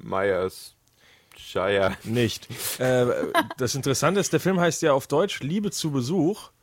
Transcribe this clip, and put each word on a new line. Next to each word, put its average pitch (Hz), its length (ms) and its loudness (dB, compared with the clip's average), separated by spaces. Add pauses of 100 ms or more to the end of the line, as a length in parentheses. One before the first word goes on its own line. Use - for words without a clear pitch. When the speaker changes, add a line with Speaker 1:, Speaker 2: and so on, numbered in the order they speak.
Speaker 1:
Myers 95 720 -2 (640)
Shire. 98 680 0
Speaker 2:
Nicht. 113 460 -2 (320)
Äh, 127 260 4 (500)
das 127 200 -2
Interessante 143 420 2
ist, - 140 0
der 156 80 2
Film 185 180 2
heißt 170 240 2
ja 151 120 4
auf 135 120 0
Deutsch 180 340 0
Liebe 190 300 -2
zu 156 220 -4
Besuch. 147 580 0 (120)